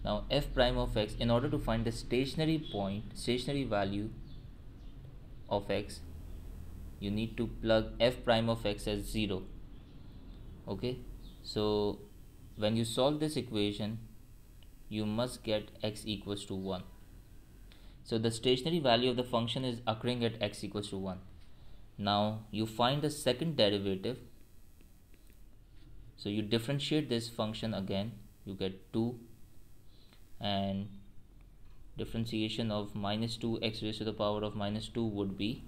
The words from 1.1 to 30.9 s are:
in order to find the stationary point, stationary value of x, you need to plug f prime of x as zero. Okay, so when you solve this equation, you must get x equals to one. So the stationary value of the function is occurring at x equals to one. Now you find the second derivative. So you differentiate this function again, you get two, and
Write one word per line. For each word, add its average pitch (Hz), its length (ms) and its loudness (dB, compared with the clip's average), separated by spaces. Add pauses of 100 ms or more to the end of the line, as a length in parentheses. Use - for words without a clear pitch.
in 117 160 4
order 123 180 6
to 147 80 2
find 117 260 2
the 117 80 2
stationary 151 800 2
point, 101 460 -2
stationary 135 460 0
value 101 460 2 (1400)
of 101 220 0
x, 101 300 -2 (1000)
you 101 100 -2
need 110 280 0
to 117 100 2
plug 110 520 4
f 123 240 6
prime 113 260 6
of 113 180 2
x 104 200 0
as 104 140 2
zero. 98 400 0 (1300)
Okay, 123 320 -2 (420)
so 104 580 2 (560)
when 107 200 2
you 113 100 4
solve 143 340 4
this 156 160 0
equation, 107 600 0 (920)
you 107 160 0
must 110 380 0
get 107 280 0 (120)
x 107 240 -2
equals 101 400 -2
to - 80 -4
one. 95 300 -2 (1200)
So 113 160 2
the 113 100 4
stationary 127 500 4
value 123 300 6
of 117 60 2
the 123 80 2
function 117 420 0
is 120 220 -2
occurring 120 360 2
at 113 160 2
x 104 240 -2
equals 104 260 -4
to 98 80 -4
one. 92 240 -4 (760)
Now 104 440 4 (100)
you 107 160 2
find 131 340 4
the 151 80 2
second 147 480 2
derivative. 101 640 4 (2000)
So - 140 -4
you 104 140 2
differentiate 139 680 2
this 117 180 2
function 110 460 -2
again, 98 380 0 (340)
you 98 80 -6
get 95 400 -4
two, 117 260 2 (1200)
and 98 480 0 (1120)